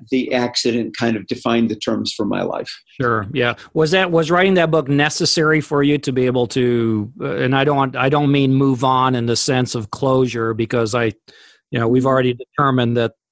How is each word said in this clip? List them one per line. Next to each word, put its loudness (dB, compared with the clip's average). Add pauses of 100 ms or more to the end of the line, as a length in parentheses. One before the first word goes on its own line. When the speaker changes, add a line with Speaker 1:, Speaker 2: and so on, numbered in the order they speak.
(100)
Speaker 1:
the -2
accident -2
kind 0
of -8
define 0
the -4
terms -4
for -6
my -4
life. -6 (300)
Speaker 2:
Sure. 0
Yeah. 0 (180)
Was 0
that, 2
was 0
writing 4
that 2
book 0
necessary 2
for 0
you 4
to -4
be 0
able 0
to, 0 (100)
uh, -6
and 0
I 2
don't 2
want, -2
I 0
don't 2
mean 2
move 2
on 2
in -2
the 0
sense 0
of -6
closure, 0
because -2
I, 0 (680)
you -4
know, 0
we've 2
already 2
determined 0
that 0 (200)